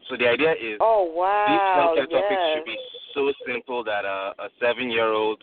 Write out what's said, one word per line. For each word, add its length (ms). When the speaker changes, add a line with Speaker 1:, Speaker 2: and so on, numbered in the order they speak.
Speaker 1:
so 80
the 100
idea 240
is 280
Speaker 2:
Oh, 340
wow, 340
Speaker 1:
these 560
healthcare 60
topics 280
Speaker 2:
yes. 200
Speaker 1:
should 80
be 100
so 180
simple 340
that 200
a, 340
a 100
seven-year-old 840